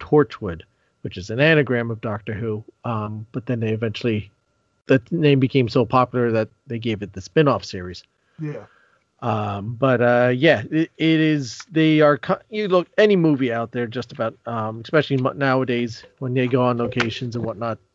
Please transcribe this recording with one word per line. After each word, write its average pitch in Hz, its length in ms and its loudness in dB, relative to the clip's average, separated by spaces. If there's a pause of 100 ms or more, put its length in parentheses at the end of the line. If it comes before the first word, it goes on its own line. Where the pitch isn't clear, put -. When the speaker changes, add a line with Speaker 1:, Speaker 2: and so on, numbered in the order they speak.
Speaker 1:
Torchwood, 107 640 0 (400)
which - 160 -10
is 92 100 -12
an 110 120 -6
anagram 131 500 2
of 110 100 -8
Doctor 110 320 -6
Who. 110 320 -6 (200)
Um, 107 480 -6
but 120 120 -8
then 123 160 -4
they 110 120 -2
eventually, 110 580 -4 (560)
the 135 240 4
name 151 280 4
became 127 300 2
so 123 160 2
popular 123 480 2
that 110 160 0 (180)
they 117 120 -8
gave 110 240 -4
it 98 100 -10
the 95 80 -12
spin-off 139 440 2
series. 90 400 -12 (360)
Speaker 2:
Yeah. 131 240 -10 (580)
Speaker 1:
Um, 107 580 -4
but, 127 220 2
uh, 123 340 4
yeah, 131 340 4
it, 160 280 -2
it 160 220 2
is, 147 380 -2 (140)
they 156 300 4
are, 147 160 6
co-, - 200 -2 (120)
you 214 180 -4
look, 180 180 2 (120)
any 208 180 6
movie 143 340 2
out 113 220 -4
there, 120 140 -4
just 120 260 -8
about, 117 320 -4
um, 113 400 -6
especially 143 320 0
mo-, 131 160 0
nowadays, 127 720 -2 (140)
when 127 160 -6
they 127 120 2
go 123 160 0
on 123 140 2
locations 120 580 -4
and 117 80 -6
whatnot, 110 360 -6 (160)